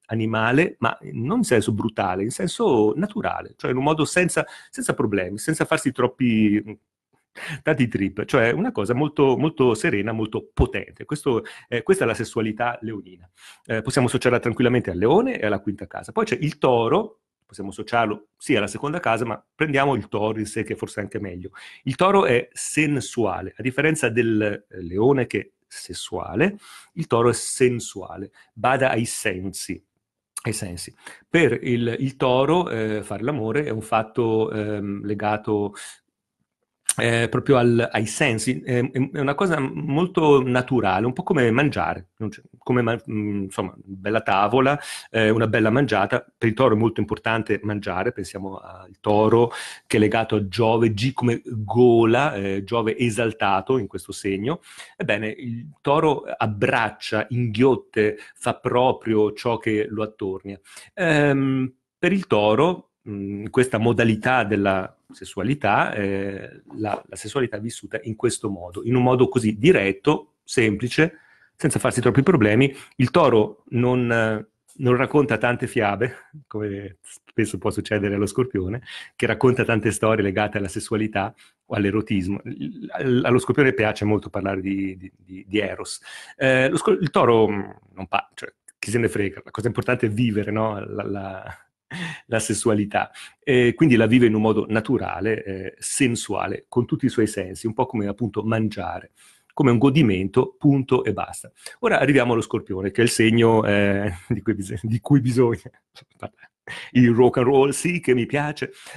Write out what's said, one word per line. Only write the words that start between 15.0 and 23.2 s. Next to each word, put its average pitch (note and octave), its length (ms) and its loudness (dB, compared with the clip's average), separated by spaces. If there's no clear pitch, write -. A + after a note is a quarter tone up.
e - 60 -4
alla G2+ 140 -2
quinta G2 280 -8
casa. - 240 -14
Poi A3 140 -2
c'è - 140 -2
il D#3 180 -4
Toro, C3 640 2
possiamo G2 240 -12
associarlo G#2+ 680 -2
sì - 180 0
alla G#2 120 2
seconda C#3+ 320 -6
casa, A#2 260 0
ma - 180 -8
prendiamo C#3 400 0
il G#2 120 -4
Toro A2 320 -2
in G#2 60 -4
sé, G#2+ 180 -6
che G#2+ 120 -8
forse - 240 -8
è G#2 40 -6
anche G2 160 -10
meglio. F#2 320 -12
Il C3+ 120 -4
Toro F#3+ 300 4
è B2+ 260 2
sensuale, A2+ 1080 -4